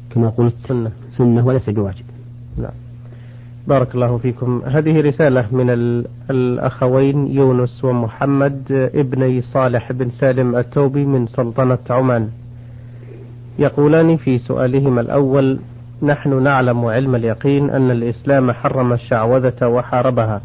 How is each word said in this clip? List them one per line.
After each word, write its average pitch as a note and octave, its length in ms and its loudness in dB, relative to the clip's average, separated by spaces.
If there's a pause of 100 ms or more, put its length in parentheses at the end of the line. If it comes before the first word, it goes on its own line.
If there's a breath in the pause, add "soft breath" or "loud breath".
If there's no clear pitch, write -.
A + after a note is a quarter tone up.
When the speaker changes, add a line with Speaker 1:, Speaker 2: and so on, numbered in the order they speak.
(100)
Speaker 1:
كما A2+ 180 2
قلت A#2 280 2
Speaker 2:
سنة. A#2 340 -4 (200)
Speaker 1:
سنة A#2+ 360 4
وليس B2+ 240 0
بواجب. G2+ 340 -4 (540)
Speaker 2:
نعم. A#2 140 -8 (960 loud breath)
بارك B2+ 260 2
الله A#2+ 240 0
فيكم. B2 480 -2
هذه D#3 340 2
رسالة C#3 520 2
من B2+ 180 2
ال-، A#2+ 360 0 (240)
الأخوين C3 960 0
يونس C3 580 2
ومحمد C3+ 1080 0
ابني B2+ 480 2
صالح B2 500 0
بن B2 180 -4
سالم B2+ 460 2
التوبي C3+ 480 0
من C3 220 2
سلطنة B2 520 0 (120)
عمان، B2 380 2 (1300 loud breath)
يقولان D#3 580 4
في C3 220 0
سؤالهما B2+ 600 0
الأول: C3+ 580 2 (440)
"نحن C#3+ 400 0
نعلم B2+ 420 2
علم B2 300 0
اليقين C#3 560 0
أن C3 200 2
الإسلام B2 600 0
حرم B2+ 400 0
الشعوذة B2 720 0
وحاربها A#2+ 800 0